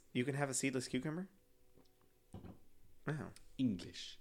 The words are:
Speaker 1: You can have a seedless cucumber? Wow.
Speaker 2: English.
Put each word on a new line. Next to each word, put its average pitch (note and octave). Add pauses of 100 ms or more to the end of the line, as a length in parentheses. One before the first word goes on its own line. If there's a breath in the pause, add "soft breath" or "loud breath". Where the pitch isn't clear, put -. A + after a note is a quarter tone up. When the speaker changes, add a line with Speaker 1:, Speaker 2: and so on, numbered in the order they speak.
(140)
Speaker 1:
You B2
can C3+
have C#3+
a B2+
seedless B2+
cucumber? D#3 (1800)
Wow. D3 (440)
Speaker 2:
English. -